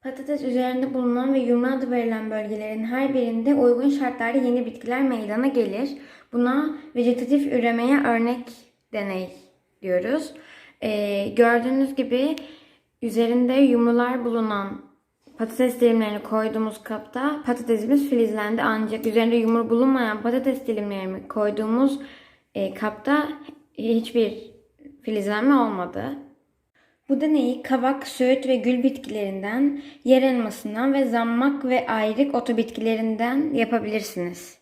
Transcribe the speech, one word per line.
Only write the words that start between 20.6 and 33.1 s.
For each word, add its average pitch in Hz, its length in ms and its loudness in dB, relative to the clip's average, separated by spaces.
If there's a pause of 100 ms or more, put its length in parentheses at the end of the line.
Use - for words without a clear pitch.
dilimlerini 196 640 -6
koyduğumuz, 220 680 0 (560)
e, 190 200 -4
kapta 277 540 -2 (500)
hiçbir 226 720 0 (520)
filizlenme 214 520 0
olmadı. 190 640 -2 (920)
Bu 277 120 2
deneyi 285 420 2
kavak, 262 460 -2
söğüt 262 400 0
ve 254 80 4
gül 240 260 0
bitkilerinden, 214 1000 -2 (220)
yer 254 180 6
elmasından 240 720 0
ve 277 100 2
zammak 233 600 0
ve 254 240 2
ayrık 220 460 0
otu 240 220 0
bitkilerinden 226 1000 -2